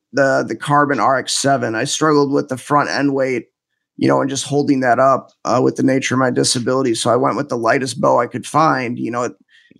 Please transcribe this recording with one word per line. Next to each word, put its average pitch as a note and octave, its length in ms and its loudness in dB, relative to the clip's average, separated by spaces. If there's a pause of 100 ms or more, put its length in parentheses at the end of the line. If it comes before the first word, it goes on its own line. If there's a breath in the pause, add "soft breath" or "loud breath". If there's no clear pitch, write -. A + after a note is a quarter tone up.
(120)
the, C3+ 340 2
the - 80 -8
Carbon C#3+ 460 0
R B2+ 160 2
X - 160 -6
seven. B2 420 0
I A2 80 -4
struggled C#3+ 480 2
with C#3+ 180 -2
the C3 100 -6
front C#3 320 0
end C3+ 220 0
weight, C3 340 -2 (500)
you - 100 0
know, C3+ 140 4
and C3+ 100 -2
just C3+ 140 -6
holding C#3+ 360 0
that B2 200 2
up, C3 320 2 (120)
uh, A#2 200 0
with C3+ 100 2
the C3+ 80 -4
nature C3 320 0
of C3 60 2
my C3 100 2
disability. B2+ 640 0
So A#2+ 160 0
I A#2 60 4
went B2+ 200 0
with B2 120 -4
the B2+ 80 -4
lightest B2 440 -2
bow C3 200 2
I A#2+ 80 -2
could A#2+ 180 -10
find, C3+ 500 0
you B2 140 -6
know, A#2+ 140 -4
it, A#2 80 -6 (480 soft breath)